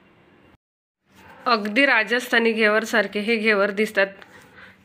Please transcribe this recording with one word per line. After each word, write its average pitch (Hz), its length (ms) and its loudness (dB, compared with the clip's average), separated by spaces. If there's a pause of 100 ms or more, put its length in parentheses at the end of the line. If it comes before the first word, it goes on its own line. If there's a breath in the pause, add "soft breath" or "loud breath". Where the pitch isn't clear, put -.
(1500)
अगदी 220 400 0
राजस्थानी 233 680 0
घेवरसारखे 214 680 0
हे 226 160 -2
घेवर 208 360 0
दिसतात. 202 340 0 (800 loud breath)